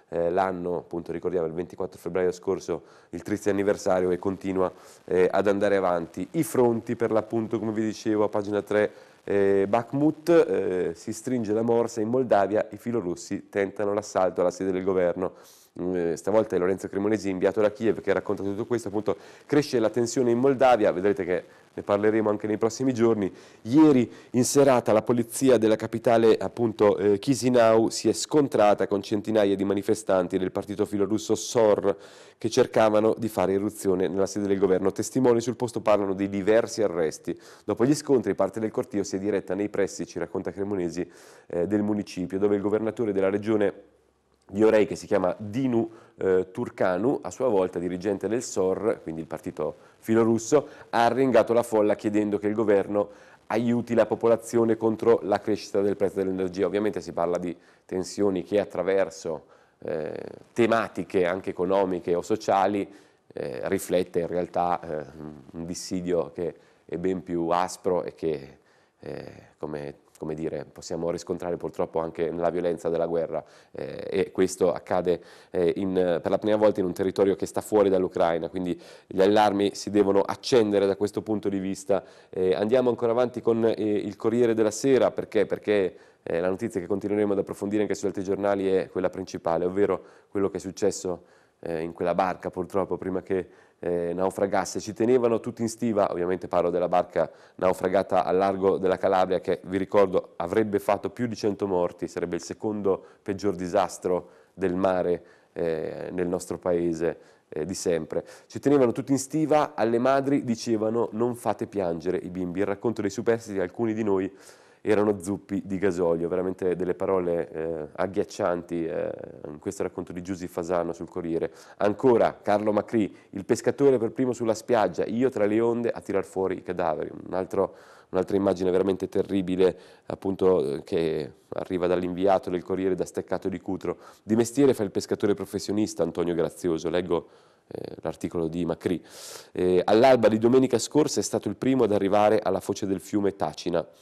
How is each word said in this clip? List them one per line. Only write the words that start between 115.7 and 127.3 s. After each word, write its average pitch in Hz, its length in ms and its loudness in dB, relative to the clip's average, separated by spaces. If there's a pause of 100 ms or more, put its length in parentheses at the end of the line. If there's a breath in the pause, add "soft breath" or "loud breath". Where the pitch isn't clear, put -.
gasolio, 85 500 0
veramente 90 480 -2
delle 90 200 -4
parole, 90 560 -2
eh, 80 400 -8
agghiaccianti, 87 960 -4
eh, 82 240 -6 (340)
in 76 140 -14
questo 98 240 -6
racconto 90 280 -8
di 87 120 -10
Giusy 90 240 -8
Fasano 85 440 -2
sul 82 160 -10
Corriere. 82 440 -4 (260 loud breath)
Ancora 101 640 2
Carlo 104 320 0
Macri, 104 420 -2 (140 loud breath)
"Il 98 160 -10
pescatore 127 540 2
per 110 100 -2
primo 127 240 -2
sulla 110 220 -2
spiaggia, 98 500 0
io 120 240 0
tra 104 160 0
le 107 160 2
onde 117 300 0
a - 100 -8
tirar 95 220 -2
fuori 92 340 -4
i - 60 -14
cadaveri". 80 480 -4 (160)
Un - 80 -12